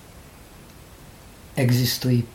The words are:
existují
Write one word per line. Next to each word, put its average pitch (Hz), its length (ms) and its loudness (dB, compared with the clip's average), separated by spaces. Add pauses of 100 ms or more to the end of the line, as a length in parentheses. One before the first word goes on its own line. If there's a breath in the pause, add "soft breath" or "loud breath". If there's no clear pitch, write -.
(1600)
existují 123 680 0 (120)